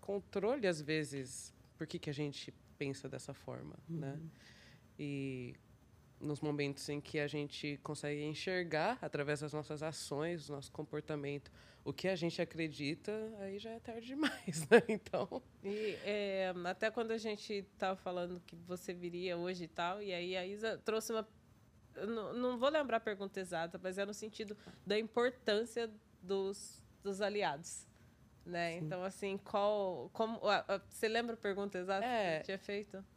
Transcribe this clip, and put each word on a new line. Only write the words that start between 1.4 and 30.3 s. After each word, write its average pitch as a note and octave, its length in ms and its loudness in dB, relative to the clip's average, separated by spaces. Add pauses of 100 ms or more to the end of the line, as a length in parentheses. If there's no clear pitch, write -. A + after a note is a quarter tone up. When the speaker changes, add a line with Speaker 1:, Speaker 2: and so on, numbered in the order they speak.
Speaker 1:
por D#3+ 100 -6
que E3+ 120 -6
que - 120 -4
a C#3 40 -2
gente D3 400 -4 (240)
pensa C#3 300 -4
dessa C3 260 -8
forma, B2+ 420 -10 (120)
né? D3 320 -4
Speaker 2:
Uhum. D#3+ 100 -10 (680)
Speaker 1:
E C3+ 580 -4 (640)
nos C#3+ 200 -2
momentos D3 480 0
em D3 120 -2
que - 180 -4
a D3 80 2
gente D3 560 -4
consegue D3 400 -4
enxergar, E3+ 800 0
através D3 380 0
das D3 120 -4
nossas D3+ 300 -4
ações, D#3 640 -2
do C#3+ 80 -6
nosso C#3 160 -10
comportamento, D3 800 -4 (340)
o C#3 80 -2
que D#3+ 160 -2
a F#3+ 80 4
gente E3 240 0
acredita, D#3 720 -2 (280)
aí G3 180 -6
já A3 120 -10
é A3+ 100 -10
tarde A#3 260 -8
demais, B3 600 -2
<laughs> - 40 6
né? A#3 180 12
Então - 540 0 (220)
Speaker 3:
E, G#3 400 0
é, F#3+ 500 0 (120)
até F#3 240 0
quando A3+ 200 0
a A3+ 80 2
gente G#3 480 -4 (120)
tava F#3+ 180 2
falando F3+ 500 -4
que - 80 -16
você F3 400 -6
viria F3 420 -2
hoje F3 280 -2
e D#3 40 -8
tal, F3 340 0
e G3 100 -2
aí F3+ 240 0
a F3+ 100 0
Isa G#3 380 -2
trouxe A3 280 2
uma, A3 140 0 (680)
eu D#3 100 -4
não, G#3+ 280 -2
não B3 240 2
vou B3+ 120 6
lembrar C#4 280 4
a - 20 4
pergunta G3 400 -4
exata, F3 420 -2
mas F#3 160 -2
é G3+ 80 2
no G3+ 80 -6
sentido G#3+ 420 -8 (300)
da G#3+ 120 4
importância A#3 920 2 (320)
dos, G3 600 -2 (200)
dos G3 180 -2
aliados, G3 680 0 (580)
né? E3+ 360 0
Speaker 1:
Sim. D#3 60 -2
Speaker 3:
Então, F3+ 180 -2
assim, G3 340 -2
qual, G3+ 760 2
como, A3+ 340 0